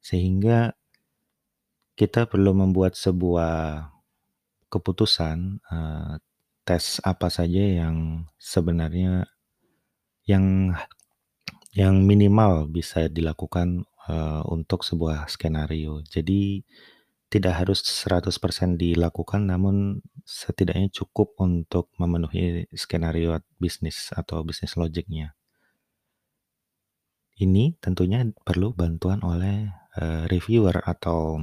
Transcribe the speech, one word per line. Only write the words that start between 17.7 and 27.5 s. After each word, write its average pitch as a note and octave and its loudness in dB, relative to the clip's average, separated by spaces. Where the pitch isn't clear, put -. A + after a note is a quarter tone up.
seratus - -2
persen F2+ 0
dilakukan, E2+ 0
namun G2 0
setidaknya F2+ -2
cukup - -4
untuk F2+ -2
memenuhi E2+ -2
skenario E2 -2
bisnis - -6
atau E2+ -6
bisnis - -8
logiknya. D#2+ -6
Ini G2+ 4